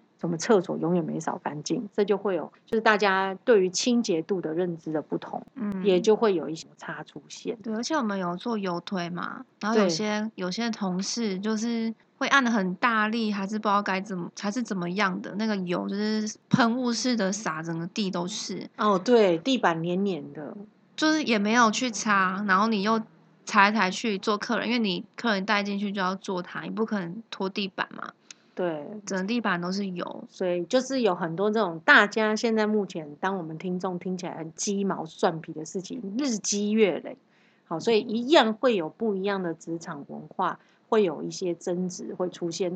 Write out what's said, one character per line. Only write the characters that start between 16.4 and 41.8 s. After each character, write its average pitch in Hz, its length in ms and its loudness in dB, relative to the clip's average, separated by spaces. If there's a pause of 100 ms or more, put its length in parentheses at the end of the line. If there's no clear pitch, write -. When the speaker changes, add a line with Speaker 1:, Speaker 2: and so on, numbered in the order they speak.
Speaker 2:
喷 233 280 4
雾 247 160 0
式 247 220 -2
的 190 160 0
洒 160 320 -4
整 165 160 -4
个 170 80 -4
地 190 240 -4
都 180 160 -4
是。 - 500 -8
Speaker 1:
哦， 208 220 4
对， 190 400 6
地 254 180 0
板 170 240 2
黏 175 220 0
黏 151 300 -4
的。 143 200 -12 (440)
Speaker 2:
就 311 160 4
是 311 100 2
也 220 160 2
没 208 140 2
有 233 180 6
去 247 220 -2
擦， 196 560 0
然 190 100 6
后 214 80 4
你 220 160 2
又 220 180 2 (440)
裁 202 260 6
来 - 20 0
裁 202 160 4
去 196 300 -2
做 208 180 0
客 - 220 -2
人， 190 80 -2
因 220 60 0
为 247 80 0
你 190 240 0 (120)
客 233 160 0
人 190 140 0
带 208 160 2
进 202 160 -4
去 202 140 -4
就 202 80 -4
要 185 160 0
做 185 260 -4
它， 175 200 -10
你 180 80 -8
不 202 140 -2
可 220 140 -2
能 185 320 -6
拖 190 180 -4
地 196 200 -4
板 - 260 -4
嘛。 - 140 -12 (440)
Speaker 1:
对。 160 320 -2 (220)
Speaker 2:
整 196 100 -4
个 185 80 -2
地 233 160 -2
板 190 200 0
都 175 100 -4
是 196 160 -2
油。 - 420 -8
Speaker 1:
所 - 200 -6
以 175 160 0
就 254 160 2
是 254 220 -2
有 190 120 4
很 165 220 -2
多 196 120 2
这 214 120 2
种， 170 240 -2
大 262 240 8
家 214 260 0
现 220 220 0
在 214 100 4
目 214 180 2
前， 156 360 -8
当 190 180 -2
我 175 60 -6
们 160 120 -8
听 180 220 -4
众 185 180 -4
听 185 220 -4
起 180 80 -8
来 147 100 -8
很 160 180 -10
鸡 196 280 -2
毛 160 240 -2
蒜 165 340 0
皮 160 120 -12
的 156 120 -10
事 190 160 -8
情， 170 220 -10 (160)
日 269 180 0
积 208 340 -2
月 208 340 4
累。 - 120 -12 (520)
好， 165 100 -4
所 190 140 2
以 214 80 6
一 240 300 -2
样 220 240 6
会 247 200 2
有 160 140 0
不 214 260 -2
一 190 80 -2
样 196 180 0
的 170 140 -2
职 165 240 -8
场 156 300 -12
文 147 140 -12 (120)
化， 175 240 -2 (300)
会 220 160 4
有 156 180 -2
一 170 80 -6
些 175 240 -4
争 180 320 -2